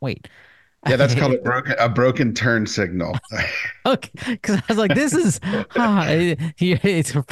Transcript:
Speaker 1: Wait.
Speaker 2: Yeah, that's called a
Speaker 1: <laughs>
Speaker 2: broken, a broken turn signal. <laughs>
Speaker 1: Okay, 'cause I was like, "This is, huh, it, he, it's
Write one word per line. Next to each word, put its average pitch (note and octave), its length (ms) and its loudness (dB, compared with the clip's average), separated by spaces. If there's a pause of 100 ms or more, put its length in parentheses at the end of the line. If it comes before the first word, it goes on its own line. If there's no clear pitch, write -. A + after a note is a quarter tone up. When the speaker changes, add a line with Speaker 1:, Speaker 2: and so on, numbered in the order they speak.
Speaker 1:
Wait. - 280 -8 (580)
Speaker 2:
Yeah, C3 100 2
that's B2 180 4
called C3 180 2
a B2 60 2
Speaker 1:
<laughs> - 40 -14
Speaker 2:
broken, B2+ 360 -2
a A#2 100 4
broken A#2+ 460 2
turn A2+ 320 2
signal. F2 520 -2 (120)
<laughs> - 160 -6 (400)
Speaker 1:
Okay, - 520 -2
'cause G#3 180 -2
I - 120 0
was G#3+ 100 0
like, G3+ 160 2
"This C#4 200 0
is, D4+ 260 2 (300)
huh, G#3 380 2
it, E3 320 0 (160)
he, F3+ 160 0
it's E3+ 400 0 (200)